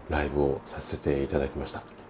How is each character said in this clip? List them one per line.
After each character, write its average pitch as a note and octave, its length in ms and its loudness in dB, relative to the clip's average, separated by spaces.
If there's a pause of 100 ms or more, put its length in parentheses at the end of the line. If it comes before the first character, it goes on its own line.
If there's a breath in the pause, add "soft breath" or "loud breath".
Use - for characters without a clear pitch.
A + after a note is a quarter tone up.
(100)
ラ D2 140 2
イ C#2+ 40 0
ブ C#2+ 140 4
を C#2 240 4
さ - 140 -6
せ - 180 -2
て C#2+ 240 2
い C2+ 60 0
た D2+ 100 2
だ C#2 100 2
き - 80 -8
ま C#2+ 80 -2
し - 80 2
た。 - 100 -8 (280)